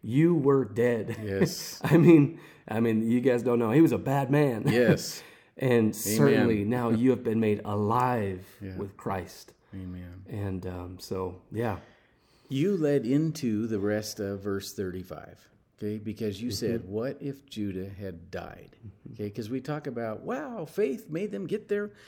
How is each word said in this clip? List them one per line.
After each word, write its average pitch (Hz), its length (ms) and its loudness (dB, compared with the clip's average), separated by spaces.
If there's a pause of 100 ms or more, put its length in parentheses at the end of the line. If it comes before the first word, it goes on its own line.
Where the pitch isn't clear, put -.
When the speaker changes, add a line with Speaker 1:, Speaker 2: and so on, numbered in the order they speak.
Speaker 1:
"You 151 320 4
were 139 300 4
dead." 110 560 0
<laughs> 107 40 -8
Speaker 2:
Yes. - 600 -2
Speaker 1:
I 156 120 6
mean, 151 440 10 (260)
I 107 140 -2
mean, 113 280 2
you 120 120 4
guys 123 240 2
don't 120 160 2
know. 113 100 2
He 139 100 6
was 147 120 8
a 104 60 0
bad 135 320 -2
man. 139 340 2
<laughs> - 20 0
Speaker 2:
Yes. - 560 2 (340)
Speaker 1:
And 120 280 4
Speaker 2:
Amen. 107 80 2
Speaker 1:
certainly 113 720 2
now 120 260 0
you 117 200 4
have 123 120 0
been 113 180 -2
made 107 240 2
alive 104 800 -2 (160)
Speaker 2:
Yeah. 95 160 -12
Speaker 1:
with 98 200 -10
Christ. - 560 -10 (200)
Speaker 2:
Amen. 90 560 -12
Speaker 1:
And, 95 380 -6
um, 90 320 -10
so, 92 420 -8 (120)
yeah. 110 240 -4 (720)
Speaker 2:
You 170 280 0
led 143 300 0
into 127 600 0
the 110 100 -2
rest 104 420 -2
of 98 200 -6
verse 98 340 -6
thirty-five. 92 640 -10 (400)
Okay, 107 200 -6
because 104 420 -6
you 120 120 -6
said, 110 300 -2
Speaker 1:
Mm-hmm. 92 100 -12
Speaker 2:
"What 117 280 -4
if 139 260 -10
Judah 98 420 -6
had 90 420 -14
died?" 85 480 -14
Speaker 1:
Mm-hmm. - 360 -20
Speaker 2:
Okay, 104 160 -8
'cause 107 200 -10
we 131 100 -6
talk 147 260 -8
about, 117 360 -8
wow, 240 420 -8
faith 214 460 -4
made 185 220 -6
them 196 140 -8
get 208 220 -8
their, 208 220 -4 (180)